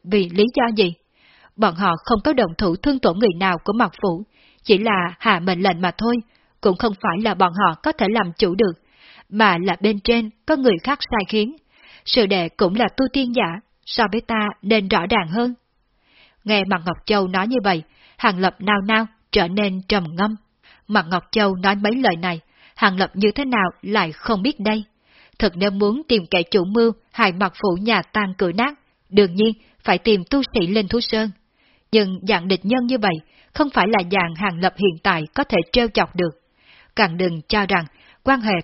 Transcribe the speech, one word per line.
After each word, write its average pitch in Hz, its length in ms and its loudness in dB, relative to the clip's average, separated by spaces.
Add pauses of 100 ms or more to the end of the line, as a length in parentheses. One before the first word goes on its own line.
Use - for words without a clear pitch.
vì 180 260 0
lý 170 140 2 (120)
do 233 200 0
gì? 185 180 2 (600)
Bọn 196 200 2
họ 185 160 0 (140)
không 226 180 2
có 302 100 2
động 214 240 2
thủ 185 180 0
thương 269 240 -2
tổn 185 200 2
người 214 200 4
nào 185 240 0
của 208 100 -2
Mạc 220 180 0 (100)
Phủ, 190 220 -2 (400)
chỉ 202 140 4
là 185 420 -2
hạ 202 200 2
mệnh 180 220 -2
lệnh 180 200 0
mà 180 160 0
thôi, 233 180 0 (460)
cũng 185 160 2
không 226 160 0
phải 185 300 -2
là 214 100 0
bọn 180 200 2
họ 180 300 2
có 311 80 0
thể 233 180 -2
làm 208 280 0
chủ 180 180 2
được, 196 180 2 (560)
mà 196 360 2
là 180 160 0
bên 208 180 0
trên 233 300 0 (160)
có 311 100 2
người 254 280 4
khác 285 180 -4
sai 214 260 -4
khiến. 214 280 -2 (500)
Sư 233 200 2
đệ 185 240 0
cũng 190 260 0
là 233 100 2 (120)
tu 269 160 2
tiên 247 220 -2
giả, 185 240 -2 (260)
so - 260 -2
với 220 100 -2
ta 214 260 -2 (140)
nên 202 260 0
rõ 185 220 0
ràng 202 180 0
hơn." 240 260 -2 (920)
Nghe 208 260 0
Mạc 180 160 0
Ngọc 175 200 -4
Châu 202 220 2
nói 190 200 -2
như 254 160 -2
vậy, 180 200 0 (340)
Hàng 202 220 0
Lập 185 200 0
nao 202 280 0
nao, 220 180 2 (260)
trở 185 160 2
nên 190 400 -2
trầm 202 160 0 (120)
ngâm. 214 200 -2 (520)
Mạc 202 220 0
Ngọc 180 220 -2
Châu 202 240 2
nói 196 200 0
mấy 208 200 -2
lời 233 200 0
này, 170 240 -6 (360)
Hàng 190 220 0
Lập 190 160 0
như 202 220 2
thế 285 100 -4
nào 214 240 0 (120)
lại 190 300 0
không 202 300 -4
biết 269 180 -2
đây? 214 240 -2 (560)
Thật 196 160 0
nếu 196 160 0
muốn 208 360 0
tìm 208 240 2
kẻ 175 200 2
chủ 185 140 2
mưu, 226 260 2 (200)
hại 208 200 0
Mạc 185 240 -2
Phủ 180 260 0
nhà 208 200 0
tan 196 360 -4
cửa 175 140 0
nát, 240 220 -2 (360)
đương 190 260 2
nhiên 214 180 2 (300)
phải 185 140 0
tìm 196 320 2
tu 277 120 2 (120)
sĩ 180 140 0
Linh 202 200 0
Thú 226 140 -2
Sơn. 220 300 -4 (600)
Nhưng 190 360 2
dạng 185 200 0
địch 190 180 -2
nhân 247 200 0
như 247 120 0
vậy, 202 180 0 (380)
không 294 160 0
phải 196 180 2
là 196 240 0
dạng 170 240 -2
Hàng 175 260 -4
Lập 185 160 0
hiện 185 260 0
tại 170 200 0 (100)
có 190 100 -2
thể 202 140 -2 (140)
trêu 240 160 2
chọc 196 280 -2
được. 175 260 -4 (540)
Càng 175 220 0
đừng 170 240 -2
cho 208 240 -2
rằng 175 200 0 (380)
quan 262 180 2
hệ 214 120 0 (100)